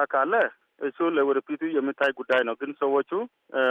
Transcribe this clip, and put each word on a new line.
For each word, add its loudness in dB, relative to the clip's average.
ካለ 0
እሱ -6
ለወደፊቱ 0
የሚታይ -2
ጉዳይ 0
ነው። -4
ግን -8
ሰዎቹ፣ 0
እ፣ 0